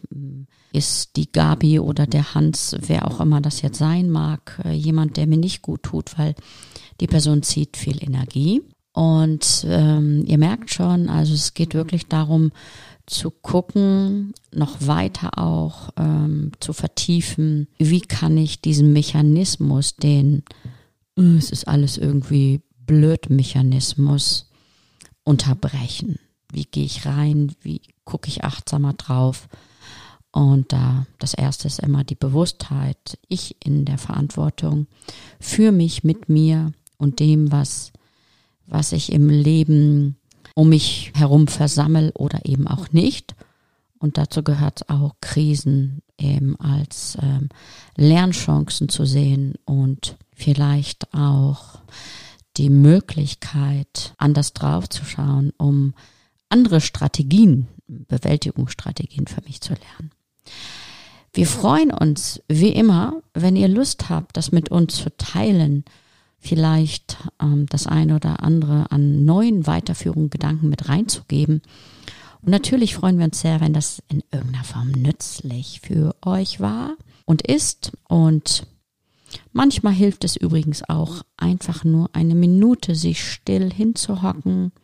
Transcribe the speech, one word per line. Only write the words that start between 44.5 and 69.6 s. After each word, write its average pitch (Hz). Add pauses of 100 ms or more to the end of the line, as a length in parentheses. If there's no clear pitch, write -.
auch 143
Krisen 139 (160)
eben 139
als, -
ähm, 139 (480)
Lernchancen 151
zu -
sehen 139 (100)
und 135 (180)
vielleicht 143
auch 139 (760)
die 143
Möglichkeit, 143
anders 143
drauf 156
zu -
schauen, 143
um 143 (540)
andere 208
Strategien, 147 (180)
Bewältigungsstrategien -
für -
mich -
zu -
lernen. - (1200)
Wir 175
freuen 262
uns, -
wie 160
immer, 226 (120)
wenn 185
ihr 190
Lust 240
habt, 165
das 165
mit 165
uns 170
zu -
teilen, 160 (560)
vielleicht, 160 (220)
ähm, 147
das -
eine 156
oder 156
andere 156
an 143
neuen 190